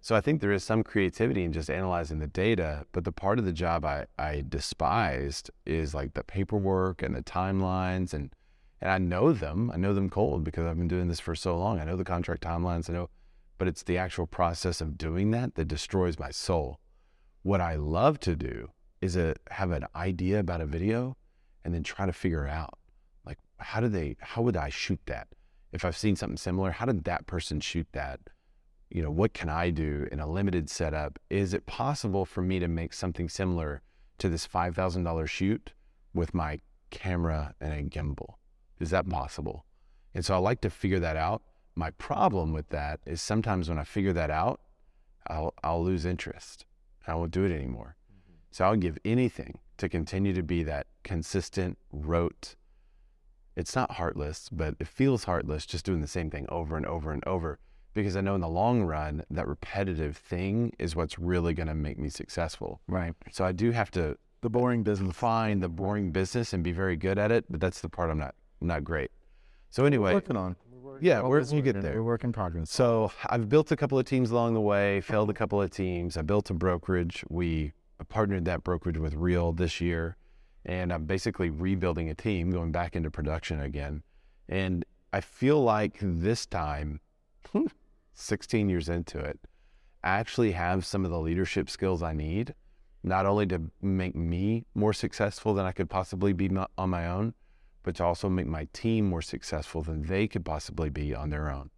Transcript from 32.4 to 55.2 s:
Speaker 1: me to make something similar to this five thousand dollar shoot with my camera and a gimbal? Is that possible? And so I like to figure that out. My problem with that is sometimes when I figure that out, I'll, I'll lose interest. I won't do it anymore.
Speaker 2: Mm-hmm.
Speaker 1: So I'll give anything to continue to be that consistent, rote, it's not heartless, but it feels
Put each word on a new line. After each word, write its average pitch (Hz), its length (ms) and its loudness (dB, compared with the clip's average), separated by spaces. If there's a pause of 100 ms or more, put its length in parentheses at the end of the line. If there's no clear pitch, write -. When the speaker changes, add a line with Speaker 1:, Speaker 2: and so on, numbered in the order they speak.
Speaker 1:
me 92 180 2
to 87 80 0
make 82 260 -2
something 87 360 -4
similar 82 520 -2 (380)
to 95 100 2
this 82 160 -2
five 87 300 0
thousand 92 280 0
dollar 82 240 0
shoot - 460 0 (400)
with 85 200 0
my 76 260 -2 (320)
camera 82 680 -2
and 76 140 -4
a 73 100 -4
gimbal? 73 520 -6 (440)
Is 80 120 -2
that 92 180 2
possible? 73 560 -6 (480)
And 87 100 -4
so 95 120 2
I - 20 6
like 98 240 2
to 107 80 2
figure 92 300 0
that 80 180 0
out. 90 240 0 (340)
My 82 160 -4
problem 90 600 0
with 76 160 -4
that 73 360 -4
is 82 160 -6
sometimes 107 480 0
when 80 100 -2
I 73 40 -4
figure 95 300 0
that 80 160 2
out, 80 320 0 (640)
I'll, 78 260 -2 (100)
I'll 85 200 2
lose 87 220 2
interest. - 600 -6 (420)
I 82 80 -2
won't 85 160 -2
do 90 120 2
it 95 80 2
anymore. 62 440 -6 (160)
Speaker 2:
Mm-hmm. - 220 -20 (180)
Speaker 1:
So - 140 0
I'll 104 100 6
give 87 280 0
anything 113 560 0 (180)
to 95 120 -2
continue 95 440 0
to 90 100 0
be 85 200 0
that 76 240 -4 (160)
consistent, 90 760 -2 (140)
rote, 82 640 -2 (1000)
it's 87 200 -4
not - 160 0
heartless, 76 600 -4
but 78 280 -2
it 76 80 -6
feels 131 360 2